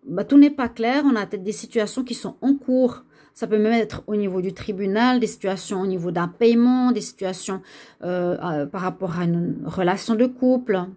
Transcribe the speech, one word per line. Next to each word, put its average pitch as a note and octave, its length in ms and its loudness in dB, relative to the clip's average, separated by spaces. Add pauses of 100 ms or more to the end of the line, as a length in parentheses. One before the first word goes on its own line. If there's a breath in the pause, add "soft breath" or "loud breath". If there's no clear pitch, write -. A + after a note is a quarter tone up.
Bah, F#3 200 -4
tout C4+ 120 4
n'est C#4+ 140 10
pas C4+ 180 -4
clair, B3 380 0
on C4+ 80 4
a G#3+ 120 -2
peut-être G3 180 -10
des G#3 80 -4
situations G#3+ 500 -4
qui B3 120 -6
sont - 260 -8
en C#4 140 4
cours. B3+ 500 0 (300 soft breath)
Ça - 120 -8
peut G#3 120 0
même G#3+ 140 4
être A3+ 360 -2
au G#3 80 -2
niveau F#3+ 240 -2
du F#3 120 -4
tribunal, G#3+ 680 0
des A3 80 0
situations F#3+ 520 -6
au F#3+ 60 -2
niveau F3+ 240 -4
d'un E3+ 160 -2
paiement, A#3+ 640 4
des G#3+ 100 0
situations, F#3+ 640 -6 (400 loud breath)
euh, F3+ 400 -2
euh, D3+ 240 -4
par F#3 140 -8
rapport F3+ 400 -4
à F3 40 -2
une E3+ 400 -2
relation F#3 520 -2
de A#3 100 4
couple. B3+ 540 0 (160)